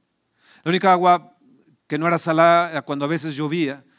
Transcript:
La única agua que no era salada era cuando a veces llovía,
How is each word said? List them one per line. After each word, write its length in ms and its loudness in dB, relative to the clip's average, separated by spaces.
La 80 -6
única 220 2
agua 440 0
que 100 -6
no 80 -2
era 120 0
salada 520 2
era 120 -8
cuando 220 -6
a 40 -4
veces 260 -6
llovía, 500 -6